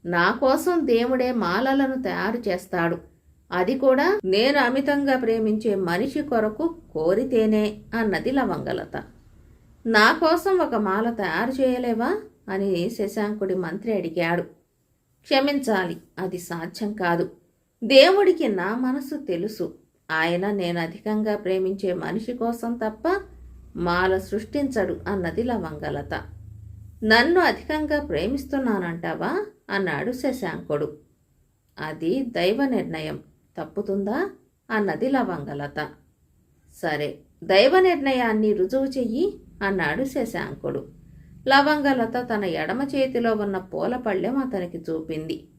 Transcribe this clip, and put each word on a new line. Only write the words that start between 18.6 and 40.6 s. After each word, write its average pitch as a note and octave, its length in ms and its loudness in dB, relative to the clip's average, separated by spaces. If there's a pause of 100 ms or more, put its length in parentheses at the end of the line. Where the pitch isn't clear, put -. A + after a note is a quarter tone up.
మనసు C4 420 -4
తెలుసు. F#3 580 -6 (360)
ఆయన E3+ 400 0
నేను F3 300 -2
అధికంగా G#3+ 560 -2
ప్రేమించే F#3+ 580 -2
మనిషి F3+ 380 -6
కోసం A#3 540 -4
తప్ప E4 340 -2 (560)
మాల F3+ 420 2
సృష్టించడు" G#3+ 880 -4
అన్నది F#3 340 -2
లవంగలత. D#3 720 -6 (920)
"నన్ను B3+ 360 6
అధికంగా D4+ 640 0
ప్రేమిస్తున్నానంటావా?" G3+ 1400 -2 (240)
అన్నాడు F#3+ 420 -2
శశాంకుడు. E3 840 -4 (840)
"అది D#3+ 440 -2
దైవ A#3 420 0
నిర్ణయం, E3 560 -2 (400)
తప్పుతుందా?" G3+ 720 -4 (400)
అన్నది G#3 400 0
లవంగలత. D3 800 -4 (920)
"సరే, D3 360 -4 (260)
దైవ A#3+ 360 8
నిర్ణయాన్ని B3+ 720 4
రుజువు B3+ 340 2
చెయ్యి," C4+ 540 -2 (220)
అన్నాడు F#3+ 420 0
శశాంకుడు. G#3 840 -4 (600)